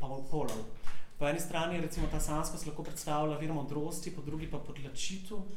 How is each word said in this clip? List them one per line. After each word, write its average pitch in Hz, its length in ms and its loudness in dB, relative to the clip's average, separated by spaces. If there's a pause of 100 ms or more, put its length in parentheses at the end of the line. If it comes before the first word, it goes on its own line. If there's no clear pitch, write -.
pol-, 135 300 0
polov. 120 340 2 (580)
Po 143 60 6
eni 160 120 2
strani, 170 380 0
recimo, 156 320 0
ta 156 80 2
sanskost 156 480 0
lahko 151 160 -4
predstavlja 151 560 0
vir 160 160 -2
modrosti, 147 560 -2
po - 120 -6
drugi 147 280 -4
pa - 80 -2
potlačitev, 190 800 -2 (180)